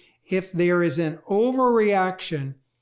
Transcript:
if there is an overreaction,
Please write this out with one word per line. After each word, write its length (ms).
if 220
there 280
is 160
an 220
overreaction, 1300